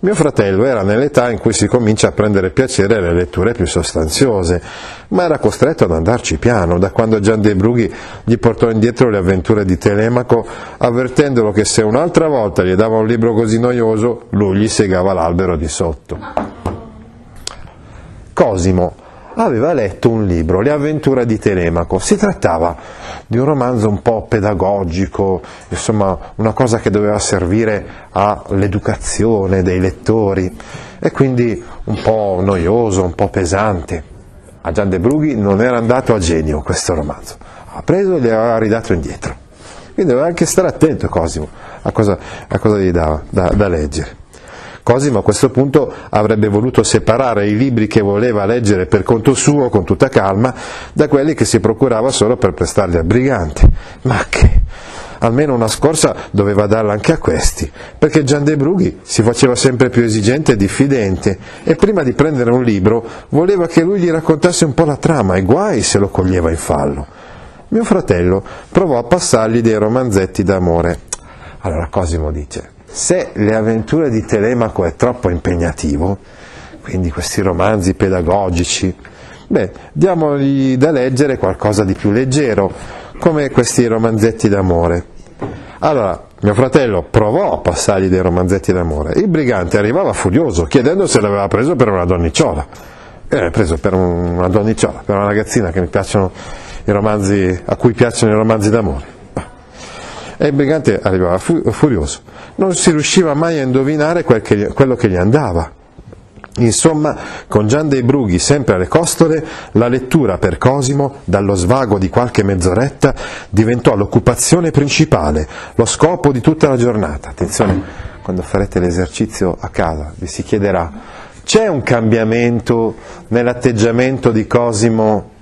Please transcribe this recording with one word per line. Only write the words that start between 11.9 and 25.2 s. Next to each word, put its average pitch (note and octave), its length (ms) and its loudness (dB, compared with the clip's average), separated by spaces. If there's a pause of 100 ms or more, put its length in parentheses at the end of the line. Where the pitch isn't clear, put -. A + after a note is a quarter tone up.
volta G#2+ 360 0
gli F#2 120 2
dava A2 220 2
un A2 100 2
libro A2+ 260 2
così A2 260 0
noioso, A2+ 720 0
lui G2 280 2
gli G#2+ 80 2
segava F#2+ 460 0
l'albero F2 420 0
di D#2 140 -4
sotto. - 500 -6 (2250)
Cosimo F#2 600 2 (400)
aveva E3 380 0
letto A2+ 360 -2
un A2 160 0
libro, F2 360 0
Le C3+ 100 2
avventure C#3+ 540 0
di A2+ 120 -2
Telemaco. F2 640 0
Si - 160 0
trattava E2+ 600 -2 (520)
di A2+ 100 -2
un B2+ 80 2
romanzo B2 440 0
un G2+ 120 -2
po' A2+ 260 0
pedagogico, F#2+ 1120 -2 (280)